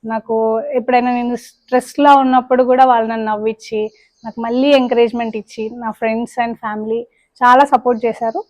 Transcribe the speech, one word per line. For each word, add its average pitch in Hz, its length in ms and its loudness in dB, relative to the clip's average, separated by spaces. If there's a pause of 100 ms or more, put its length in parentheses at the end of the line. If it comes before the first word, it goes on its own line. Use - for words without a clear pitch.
నాకు 220 540 -2
ఎప్పుడైనా 247 520 -2
నేను 240 240 -4
స్ట్రెస్ - 640 -6
లో 285 160 6
ఉన్నప్పుడు 254 480 2
కూడా 254 220 4
వాళ్ళు 233 240 2
నన్ను 226 220 -4
నవ్వించి 214 600 -6 (340)
నాకు 226 160 -12
మళ్ళీ 247 280 0
ఎంకరేజ్‌మెంట్ 233 680 0
ఇచ్చి 214 360 -10
నా 240 160 -10
friends 226 560 -4
and 233 80 -6
family 220 480 -6 (320)
చాలా 254 320 4
సపోర్ట్ 240 400 0
చేశారు. 226 440 -4